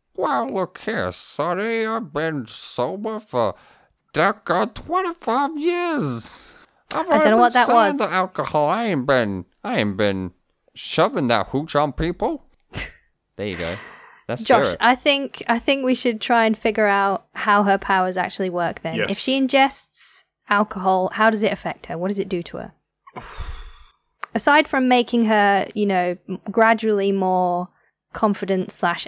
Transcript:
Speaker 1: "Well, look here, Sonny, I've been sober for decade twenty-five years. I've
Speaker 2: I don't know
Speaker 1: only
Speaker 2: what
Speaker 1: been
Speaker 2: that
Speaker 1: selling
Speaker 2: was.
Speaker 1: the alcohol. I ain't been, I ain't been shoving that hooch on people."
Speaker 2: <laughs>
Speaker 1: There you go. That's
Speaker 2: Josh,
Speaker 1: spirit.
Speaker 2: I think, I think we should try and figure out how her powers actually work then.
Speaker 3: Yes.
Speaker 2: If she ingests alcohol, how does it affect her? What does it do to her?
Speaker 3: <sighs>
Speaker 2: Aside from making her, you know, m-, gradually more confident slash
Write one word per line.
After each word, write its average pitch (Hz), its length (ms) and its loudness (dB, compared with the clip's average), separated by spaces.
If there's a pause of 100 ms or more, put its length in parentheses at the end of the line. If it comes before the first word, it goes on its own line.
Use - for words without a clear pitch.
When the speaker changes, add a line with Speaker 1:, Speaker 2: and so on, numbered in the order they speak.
(140)
Speaker 1:
"Well, 269 340 -2
look 190 360 -6
here, 98 260 -4
Sonny, 208 720 -4
I've 220 280 -6
been 151 340 -4
sober 208 720 -6
for 117 360 -2 (580)
decade 185 640 0
twenty-five 320 840 -2
years. 302 960 -4 (400)
I've 320 160 -4
Speaker 2:
I 302 80 4
don't 311 80 4
know - 60 -
Speaker 1:
only 220 100 6
Speaker 2:
what 240 80 8
Speaker 1:
been 233 120 -2
Speaker 2:
that 226 60 4
Speaker 1:
selling 226 300 4
Speaker 2:
was. 208 120 0
Speaker 1:
the 156 60 -6
alcohol. 151 540 0
I 220 160 -2
ain't 156 200 -2
been, 107 400 0 (180)
I 214 160 -2
ain't 104 180 -2
been 95 340 0 (420)
shoving 165 540 0
that 110 200 0
hooch 147 280 -4
on 147 180 2
people." 202 520 -4 (280)
Speaker 2:
<laughs> - 600 -12
Speaker 1:
There 104 120 -6
you 90 100 -6
go. 85 180 -6 (520)
That's 165 180 -6
Speaker 2:
Josh, 220 220 4
Speaker 1:
spirit. 90 120 -2
Speaker 2:
I 240 160 4
think, 277 540 -2
I 233 100 0
think 277 240 0
we 254 120 2
should 233 260 -2
try 233 240 2
and 220 120 2
figure 220 300 0
out 196 460 0
how 208 300 2
her 196 140 4
powers 185 380 0
actually 185 340 -2
work 175 340 -4
then. 165 120 -4
Speaker 3:
Yes. 104 160 -2
Speaker 2:
If 202 60 -4
she 262 240 0
ingests - 840 0 (240)
alcohol, 190 680 0
how 220 160 4
does 214 140 0
it 202 80 2
affect - 360 -8
her? 165 100 -8
What 180 120 -2
does 202 100 -4
it 185 100 -4
do 175 140 -4
to - 140 -12
her? - 160 -12 (420)
Speaker 3:
<sighs> - 80 -14 (1120)
Speaker 2:
Aside 302 340 4
from 262 200 0
making 240 380 4
her, 202 480 4
you 208 120 0
know, 180 320 0 (120)
m-, 185 100 -6 (100)
gradually 220 640 2
more 180 580 0 (440)
confident 196 580 -2
slash - 360 -4